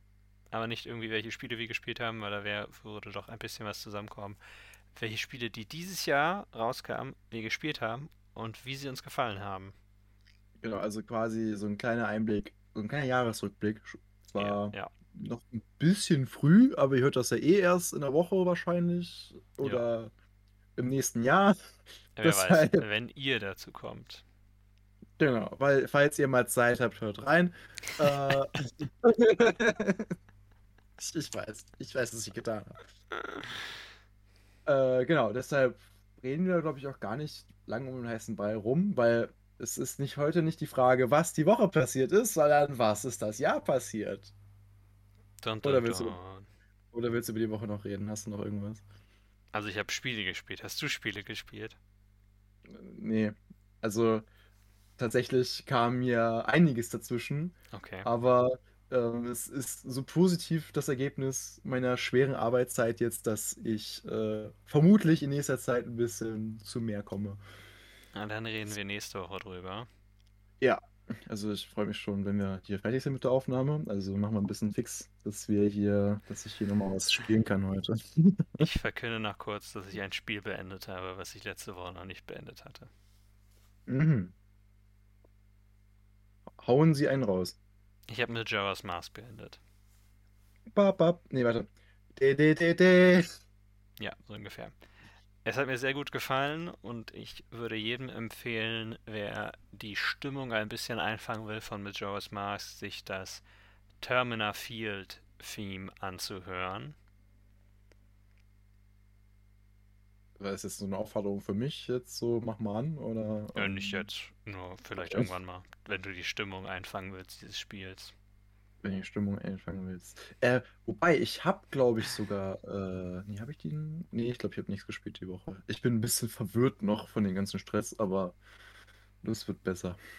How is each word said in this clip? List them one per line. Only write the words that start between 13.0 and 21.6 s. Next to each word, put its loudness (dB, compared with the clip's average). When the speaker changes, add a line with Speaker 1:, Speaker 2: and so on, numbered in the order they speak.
Speaker 2:
Jahresrückblick. 0
Zwar -2
Speaker 1:
Ja, -10
ja. -8
Speaker 2:
noch -10
ein -6
bisschen 2
früh, 8
aber 4
ihr 6
hört 4
das 2
ja 2
eh 6
erst 4
in -4
der -2
Woche 2
wahrscheinlich -2
Speaker 1:
Ja. -
Speaker 2:
oder -2
im -2
nächsten 0
Jahr. 6